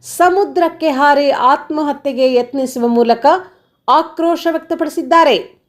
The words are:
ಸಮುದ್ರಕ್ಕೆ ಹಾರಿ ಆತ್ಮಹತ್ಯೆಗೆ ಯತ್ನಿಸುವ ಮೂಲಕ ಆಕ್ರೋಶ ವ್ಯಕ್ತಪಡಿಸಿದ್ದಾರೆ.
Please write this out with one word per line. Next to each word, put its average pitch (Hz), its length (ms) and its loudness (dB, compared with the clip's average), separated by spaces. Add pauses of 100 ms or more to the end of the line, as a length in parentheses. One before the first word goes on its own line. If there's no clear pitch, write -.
(180)
ಸಮುದ್ರಕ್ಕೆ 330 720 0
ಹಾರಿ 285 400 2
ಆತ್ಮಹತ್ಯೆಗೆ 277 1040 -2
ಯತ್ನಿಸುವ 247 540 -2
ಮೂಲಕ 233 380 2 (640)
ಆಕ್ರೋಶ 320 600 0
ವ್ಯಕ್ತಪಡಿಸಿದ್ದಾರೆ. 320 1160 0